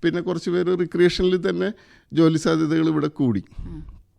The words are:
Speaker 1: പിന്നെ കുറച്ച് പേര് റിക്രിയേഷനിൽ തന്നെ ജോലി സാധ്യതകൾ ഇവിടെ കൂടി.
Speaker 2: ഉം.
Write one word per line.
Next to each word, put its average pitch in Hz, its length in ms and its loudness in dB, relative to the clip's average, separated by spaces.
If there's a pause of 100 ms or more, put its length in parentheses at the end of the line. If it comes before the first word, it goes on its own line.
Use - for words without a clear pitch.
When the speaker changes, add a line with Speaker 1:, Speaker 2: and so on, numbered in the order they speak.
Speaker 1:
പിന്നെ 170 200 0
കുറച്ച് 175 300 -4
പേര് 180 280 0
റിക്രിയേഷനിൽ 180 600 2
തന്നെ 185 300 -2 (440)
ജോലി 160 260 4
സാധ്യതകൾ 160 500 0
ഇവിടെ 151 200 0
കൂടി. 120 340 0 (160)
Speaker 2:
ഉം. - 220 -12 (380)